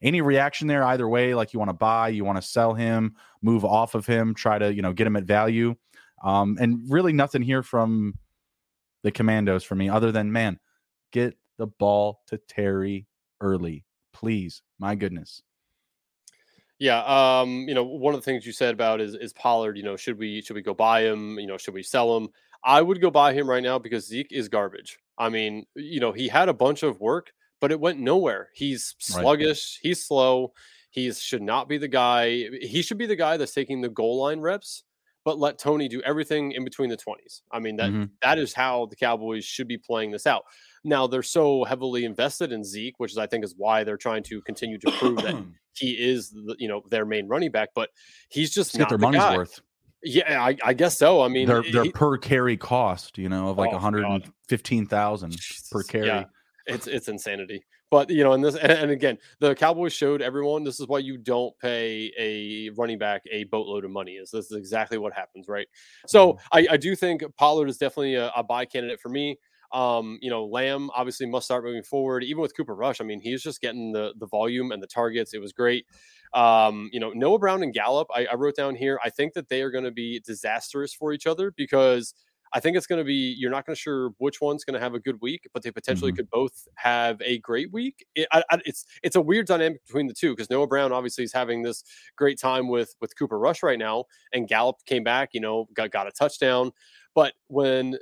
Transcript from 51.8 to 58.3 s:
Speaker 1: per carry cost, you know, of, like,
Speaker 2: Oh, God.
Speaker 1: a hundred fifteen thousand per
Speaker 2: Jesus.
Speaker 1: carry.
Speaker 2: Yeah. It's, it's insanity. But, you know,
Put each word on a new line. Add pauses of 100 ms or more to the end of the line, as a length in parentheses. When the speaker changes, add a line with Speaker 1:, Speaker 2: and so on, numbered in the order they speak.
Speaker 1:
per
carry
cost,
you
know,
of,
like,
Speaker 2:
Oh,
God.
Speaker 1:
a
hundred (180)
fifteen
thousand
per
Speaker 2:
Jesus.
Speaker 1:
carry.
Speaker 2:
Yeah. (400)
It's,
it's
insanity. (260)
But,
you
know,